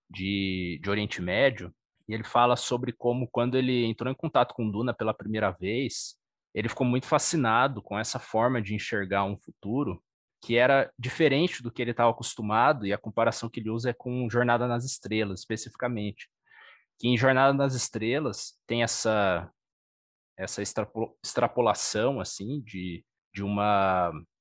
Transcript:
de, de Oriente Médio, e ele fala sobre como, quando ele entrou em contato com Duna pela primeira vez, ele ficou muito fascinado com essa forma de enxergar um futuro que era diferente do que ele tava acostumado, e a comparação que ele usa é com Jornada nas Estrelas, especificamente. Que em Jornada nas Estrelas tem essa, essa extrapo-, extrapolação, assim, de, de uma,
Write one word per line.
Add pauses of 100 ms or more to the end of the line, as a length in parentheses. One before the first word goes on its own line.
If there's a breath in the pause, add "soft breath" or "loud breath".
(100)
de,
de
Oriente
Médio, (360)
e
ele
fala
sobre
como,
quando
ele
entrou
em
contato
com
Duna
pela
primeira
vez, (360)
ele
ficou
muito
fascinado
com
essa
forma
de
enxergar
um
futuro (400)
que
era
diferente
do
que
ele
tava
acostumado,
e
a
comparação
que
ele
usa
é
com
Jornada
nas
Estrelas,
especificamente. (680 loud breath)
Que
em
Jornada
nas
Estrelas
tem
essa, (880)
essa
extrapo-,
extrapolação,
assim,
de, (280)
de
uma, (300)